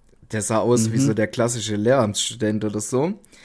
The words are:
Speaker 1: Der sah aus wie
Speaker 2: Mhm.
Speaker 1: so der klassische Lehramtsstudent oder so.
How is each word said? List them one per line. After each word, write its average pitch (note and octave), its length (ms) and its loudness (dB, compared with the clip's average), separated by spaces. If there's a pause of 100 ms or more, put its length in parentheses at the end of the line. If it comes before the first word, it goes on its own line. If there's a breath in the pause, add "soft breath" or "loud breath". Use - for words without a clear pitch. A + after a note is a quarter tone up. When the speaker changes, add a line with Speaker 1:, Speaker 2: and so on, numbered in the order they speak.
(320)
Speaker 1:
Der G#2+ 120 -2
sah A2 160 0
aus A2+ 320 4
wie B2 60 0
Speaker 2:
Mhm. C3+ 100 4
Speaker 1:
so A#2+ 60 2
der A2+ 140 0
klassische A2+ 480 -2
Lehramtsstudent G#2+ 880 0
oder G#2+ 160 -4
so. D3+ 400 -2 (260 soft breath)